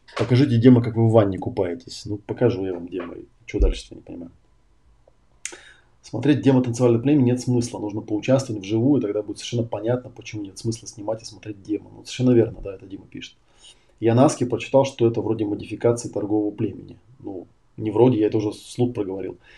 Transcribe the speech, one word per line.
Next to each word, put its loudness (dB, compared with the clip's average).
Покажите 2
демо, 8
как -4
вы 4
в 2
ванне 4
купаетесь. -6
Ну, -6
покажу -2
я -4
вам -12
демо. -10
И -18
чё -8
дальше-то, 0
не -20
понимаю. -16
Смотреть 0
демо 6
танцевальное 2
племя 4
нет 2
смысла. -2
Нужно -6
поучаствовать -2
вживую, 2
и -4
тогда -2
будет -10
совершенно -6
понятно, -4
почему -14
нет -14
смысла -8
снимать -8
и -18
смотреть -16
демо. -6
Ну, -20
совершенно 0
верно, 2
да, -12
это -20
Дима -18
пишет. -18
Я 4
на 6
Аске 2
прочитал, 2
что 0
это 0
вроде -2
модификации -2
торгового -2
племени. -8
Ну, -14
не -6
вроде, 6
я 4
это 0
уже -2
вслух -4
проговорил. -8